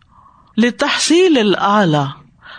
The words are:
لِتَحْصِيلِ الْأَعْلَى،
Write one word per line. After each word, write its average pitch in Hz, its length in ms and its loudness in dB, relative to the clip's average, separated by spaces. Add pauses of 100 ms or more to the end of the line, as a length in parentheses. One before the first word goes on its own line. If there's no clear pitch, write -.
(580)
لِتَحْصِيلِ 285 800 0
الْأَعْلَى، 196 680 0 (540)